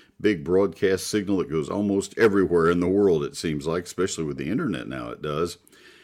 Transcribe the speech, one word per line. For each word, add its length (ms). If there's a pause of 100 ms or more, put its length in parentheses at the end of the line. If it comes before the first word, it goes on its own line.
(200)
big 240
broadcast 640
signal 300
that 120
goes 200
almost 480
everywhere 520
in 100
the 80
world, 360
it 140
seems 300
like, 160
especially 400
with 140
the 120
internet 380
now 220
it 120
does. 360 (460)